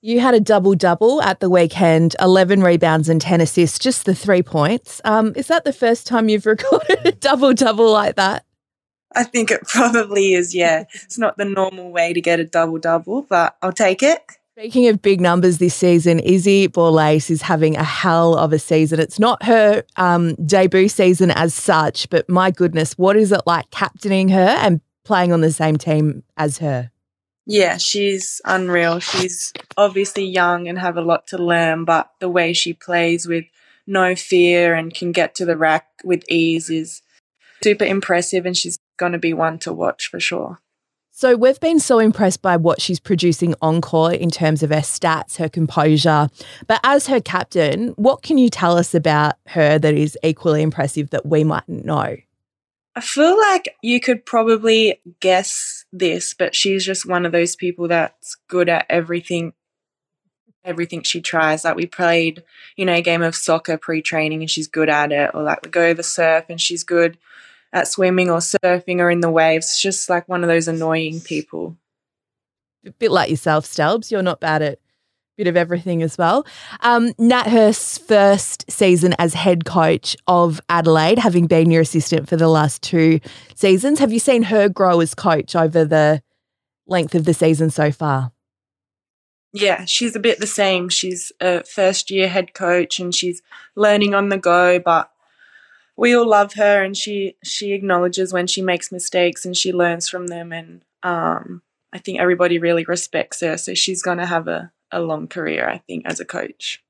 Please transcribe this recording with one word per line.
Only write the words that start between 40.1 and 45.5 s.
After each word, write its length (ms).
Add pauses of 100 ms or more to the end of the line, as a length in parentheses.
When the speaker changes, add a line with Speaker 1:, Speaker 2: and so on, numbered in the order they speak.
Speaker 2:
sure. 400 (560)
Speaker 1:
So 200
we've 240
been 200
so 200
impressed 420
by 160
what 240
she's 180
producing 600
on 200
court 340
in 160
terms 320
of 80
her 60
stats, 600
her 100
composure. 800 (380)